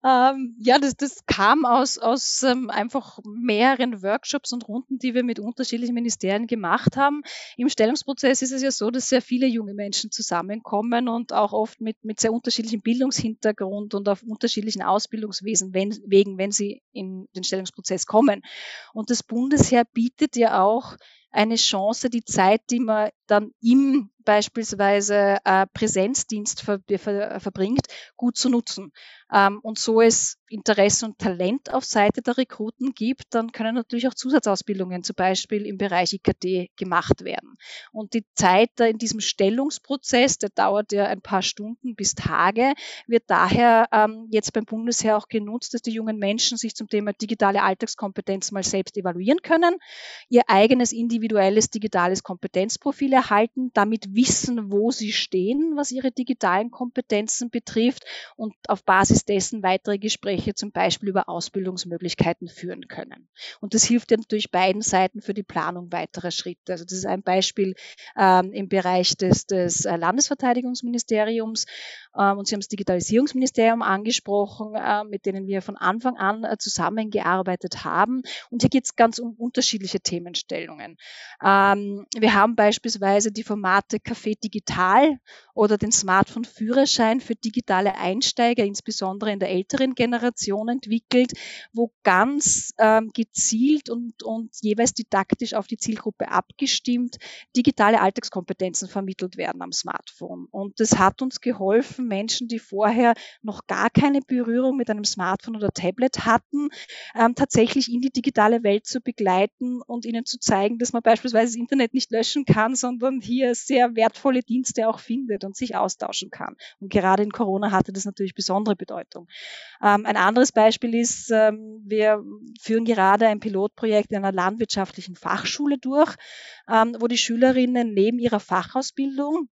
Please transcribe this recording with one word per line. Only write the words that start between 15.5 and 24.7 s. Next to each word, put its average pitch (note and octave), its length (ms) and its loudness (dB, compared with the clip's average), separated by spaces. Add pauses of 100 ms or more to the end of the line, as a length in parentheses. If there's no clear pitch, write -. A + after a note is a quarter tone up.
wenn, G3 160 0 (160)
Wegen, G3 320 4
wenn G3 140 -4
sie G3+ 280 -4 (120)
in F#3+ 420 -10
den F#3 80 -10
Stellungsprozess F#3+ 640 -6
kommen. G#3+ 360 4 (520)
Und A3 160 -6
das A#3 140 -2
Bundesheer B3+ 600 2
bietet B3 520 -2
ja A3+ 260 4
auch A3 340 0 (360)
eine A3 240 2
Chance, G#3+ 520 0
die A#3 160 -4
Zeit, G3+ 460 4
die A#3+ 100 0
man G#3+ 300 0 (160)
dann G#3+ 240 2 (100)
im C4 500 4 (140)
beispielsweise, G3+ 1200 2